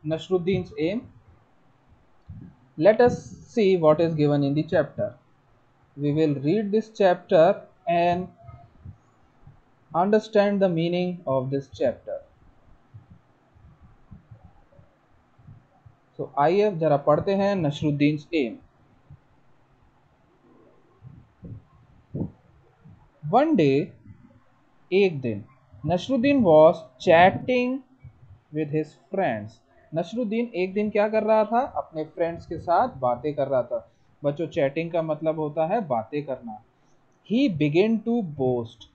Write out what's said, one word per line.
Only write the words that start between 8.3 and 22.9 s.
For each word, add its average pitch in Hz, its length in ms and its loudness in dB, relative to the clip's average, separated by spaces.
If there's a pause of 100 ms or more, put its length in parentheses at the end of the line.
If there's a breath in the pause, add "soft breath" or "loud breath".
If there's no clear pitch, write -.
understand 202 680 2
the 185 160 2
meaning 175 400 -2 (100)
of 135 260 -2
this 139 140 -4 (140)
chapter. 113 360 -4 (4000)
So, 143 100 -8 (100)
आइए 170 240 2
अब 208 160 0
जरा 151 180 2
पढ़ते 156 380 2
हैं 196 220 0
Nasruddin's 147 760 0
Aim. 120 200 -2 (4000)